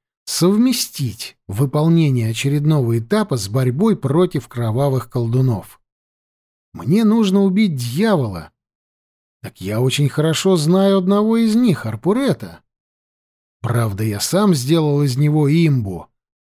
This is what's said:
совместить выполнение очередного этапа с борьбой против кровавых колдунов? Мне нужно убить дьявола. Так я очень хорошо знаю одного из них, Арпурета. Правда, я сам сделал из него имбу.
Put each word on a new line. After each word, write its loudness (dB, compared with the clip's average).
совместить -2
выполнение 0
очередного 0
этапа -2
с -8
борьбой 0
против -2
кровавых -2
колдунов? -2
Мне 0
нужно 2
убить 0
дьявола. -2
Так -18
я -4
очень 0
хорошо 0
знаю 2
одного 2
из 2
них, 2
Арпурета. -2
Правда, -4
я -2
сам 2
сделал 0
из -2
него 2
имбу. 0